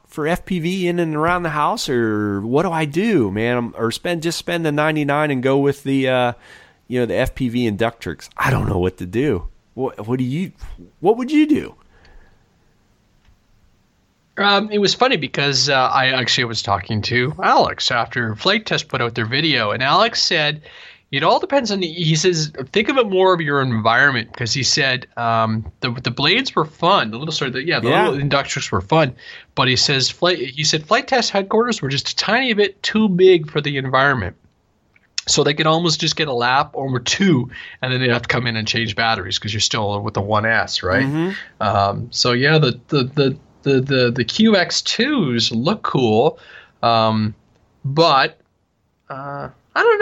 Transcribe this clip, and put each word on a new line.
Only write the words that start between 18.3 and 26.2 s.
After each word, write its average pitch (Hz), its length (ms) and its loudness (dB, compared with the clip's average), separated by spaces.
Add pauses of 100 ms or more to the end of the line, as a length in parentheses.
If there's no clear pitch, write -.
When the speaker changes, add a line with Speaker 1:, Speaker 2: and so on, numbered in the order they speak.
Speaker 2:
Flight 208 300 0
Test - 220 -2
put 131 140 -2
out 117 120 -2
their 113 140 -2
video, 127 440 0
and 110 120 -4
Alex 190 400 2
said 151 380 -2 (520)
it 139 100 -2
all 214 160 4
depends 277 320 -2
on 196 80 -2
the, 180 80 -2
he 160 280 0
says, 156 360 0 (200)
think 214 180 0
of 277 80 0
it 240 100 2
more 190 280 4
of 170 40 0
your 147 220 0
environment, 120 760 2
'cause 117 160 -4
he 139 120 -2
said, 131 420 0 (100)
um, 113 480 0 (180)
the, 127 100 -2
the 127 180 -6
blades 190 460 0